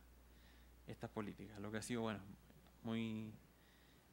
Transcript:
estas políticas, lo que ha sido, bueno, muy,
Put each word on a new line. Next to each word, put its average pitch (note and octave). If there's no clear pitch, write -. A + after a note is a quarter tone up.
estas -
políticas, G2+
lo G2+
que G#2+
ha -
sido, A#2
bueno, G#2
muy, A2+